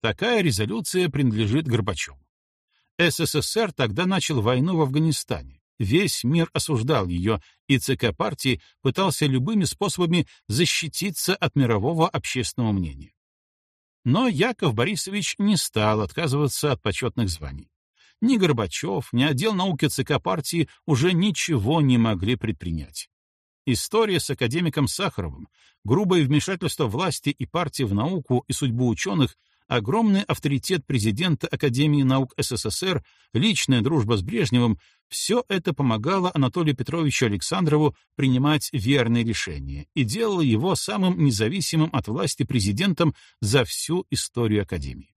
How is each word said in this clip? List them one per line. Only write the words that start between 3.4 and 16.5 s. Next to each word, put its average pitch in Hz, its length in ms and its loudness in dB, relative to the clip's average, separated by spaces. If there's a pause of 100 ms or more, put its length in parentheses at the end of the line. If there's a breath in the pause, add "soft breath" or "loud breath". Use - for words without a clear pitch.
Р 220 140 0
тогда 123 360 -2
начал 160 340 0
войну 127 360 2
в 160 40 2
Афганистане. 135 800 -2 (160)
Весь 143 460 0
мир 160 300 2
осуждал 120 540 0
её, 90 320 0 (280 soft breath)
и 135 100 4
Ц 135 200 0
К 110 160 0
партии 143 480 -2 (200 soft breath)
пытался 156 460 0
любыми 147 380 0
способами 180 600 0 (220 soft breath)
защититься 170 880 -2
от - 200 -2
мирового 135 540 2
общественного 117 600 -4
мнения. 78 420 -4 (920)
Но 214 240 2
Яков 180 440 0
Борисович 185 640 -2
не 202 200 2
стал 107 420 0
отказываться 143 720 0